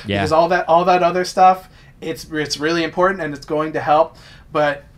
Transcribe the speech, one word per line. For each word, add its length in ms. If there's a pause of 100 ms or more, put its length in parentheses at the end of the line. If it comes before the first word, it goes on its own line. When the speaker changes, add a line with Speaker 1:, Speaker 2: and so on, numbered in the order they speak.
Speaker 1:
Yeah. 140
Speaker 2:
Because 140
all 160
that, 200
all 180
that 180
other 200
stuff, 440 (320)
it's, 320
it's 260
really 240
important 380
and 120
it's 140
going 280
to 60
help, 360 (340)
but 340 (140)